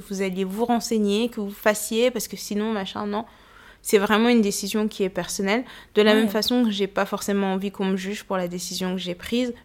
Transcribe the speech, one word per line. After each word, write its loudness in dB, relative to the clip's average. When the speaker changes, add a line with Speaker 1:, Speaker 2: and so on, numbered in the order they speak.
Speaker 1:
vous -4
alliez -2
vous -4
renseigner, 2
que -10
vous -6
fassiez, 2
parce -4
que -10
sinon, -2
machin, -4
non. -4
C'est 4
vraiment 4
une 6
décision 0
qui -4
est 2
personnelle. -2
De 6
la 6
Speaker 2:
Ouais. 6
Speaker 1:
même 4
façon 2
que 4
j'ai 0
pas 0
forcément -2
envie -2
qu'on -4
me 0
juge -6
pour -4
la -2
décision -6
que -4
j'ai -6
prise, -2